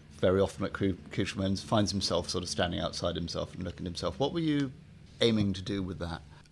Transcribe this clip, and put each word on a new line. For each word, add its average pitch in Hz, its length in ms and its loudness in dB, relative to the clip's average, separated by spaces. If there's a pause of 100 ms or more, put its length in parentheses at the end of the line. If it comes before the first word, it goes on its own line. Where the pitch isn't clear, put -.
(200)
very 95 200 6
often 98 240 2
at - 80 -2
cru-, 95 240 2 (160)
crucial 98 260 -2
moments, 95 240 0
finds 104 300 2
himself 92 360 0
sort 90 140 -2
of 90 80 -6
standing 87 300 0
outside 85 340 -2
himself 85 400 -4
and 87 80 -10
looking 87 240 -6
at 90 40 -4
himself. 85 280 -4
What 143 140 0
were 170 80 -2
you 143 320 0 (480)
aiming 107 340 4
to 92 80 -6
do 98 200 -2
with 90 180 -6
that? 85 220 -6 (300)